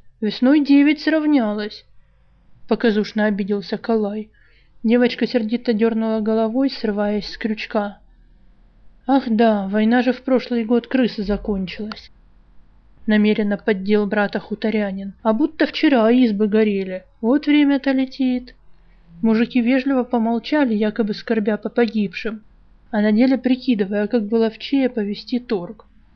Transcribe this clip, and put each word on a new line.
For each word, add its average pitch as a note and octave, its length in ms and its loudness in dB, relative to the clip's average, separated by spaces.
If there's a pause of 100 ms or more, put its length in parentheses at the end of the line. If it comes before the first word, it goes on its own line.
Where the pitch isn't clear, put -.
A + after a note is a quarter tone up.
(200)
весной B3 400 2
девять C#4+ 400 4
сравнялась», C4+ 840 0 (840)
показушно G#3+ 580 0
обиделся G3+ 520 -4
Калай. G#3+ 520 -4 (520)
Девочка A#3+ 440 2
сердито A#3 460 -2
дернула A3 480 0
головой, A3 500 0
срываясь G#3 580 -4
с - 80 -14
крючка. G#3 600 -6 (1080)
«Ах C4 220 2
да, G#3+ 400 2
война A3 340 2
же B3+ 100 2
в B3+ 100 -12
прошлый A#3+ 420 0
год A#3 220 0
крысы A3+ 380 -2
закончилась», G3+ 840 -6 (960)
намеренно G#3 500 2
поддел G3+ 500 0
брата G3+ 320 -2
хуторянин. G3+ 840 -6
«А A3 100 2
будто D4 340 0
вчера A#3+ 440 2
избы A3+ 360 4
горели. G3 580 0 (160)
Вот C#4 260 0
время-то C#4+ 460 4
летит». C4 640 -2 (680)
Мужики A3+ 380 2
вежливо B3+ 440 2
помолчали, A#3 680 0
якобы G#3 400 -2
скорбя A3 420 -2
по G#3 120 -10
погибшим, G#3+ 720 -4 (480)
а G#3+ 100 -2
на G#3+ 120 2
деле B3+ 260 4
прикидывая, G#3 720 -2
как G#3+ 180 -2
было A3+ 240 0
в A3 80 -12
чьей C4+ 300 0
повести G#3+ 500 -6
торг. G#3+ 480 -8 (300)